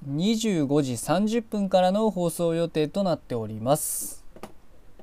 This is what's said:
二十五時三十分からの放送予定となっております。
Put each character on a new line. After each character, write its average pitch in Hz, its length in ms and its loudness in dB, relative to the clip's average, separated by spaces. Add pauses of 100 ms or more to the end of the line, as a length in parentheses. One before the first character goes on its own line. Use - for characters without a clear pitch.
二 160 320 0
十 208 280 2
五 143 180 4
時 127 140 -2
三 185 320 2
十 233 140 0
分 202 260 -2
か 185 120 4
ら 185 120 4
の 220 180 2
放 175 200 0
送 165 240 0
予 170 120 0
定 156 220 0
と 196 160 -2
な 170 100 2
っ 131 40 -4
て - 180 -6
お 110 100 -4
り 107 140 -8
ま 131 160 2
す。 - 480 -6 (800)